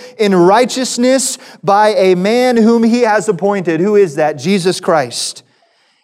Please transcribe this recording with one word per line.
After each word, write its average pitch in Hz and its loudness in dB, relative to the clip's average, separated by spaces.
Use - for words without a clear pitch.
in 202 0
righteousness 240 0
by 208 2
a 185 2
man 240 0
whom 233 2
he 233 0
has 214 0
appointed." 180 -2
Who 208 0
is 185 2
that? 156 0
Jesus 175 -2
Christ. 143 -4